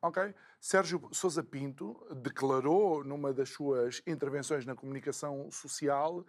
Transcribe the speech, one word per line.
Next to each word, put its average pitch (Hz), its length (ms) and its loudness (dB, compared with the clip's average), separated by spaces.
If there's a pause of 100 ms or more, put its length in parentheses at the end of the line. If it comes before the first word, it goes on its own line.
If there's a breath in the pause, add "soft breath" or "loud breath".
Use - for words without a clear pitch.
ok. 190 340 -2 (240 loud breath)
Sérgio 175 520 2
Sousa 165 300 0
Pinto 139 640 -8 (160)
declarou, 143 840 4
numa 139 300 -2
das 131 160 2
suas 127 560 0
intervenções 143 600 -2
na 127 100 -6
comunicação 139 720 -6
social, 151 800 -2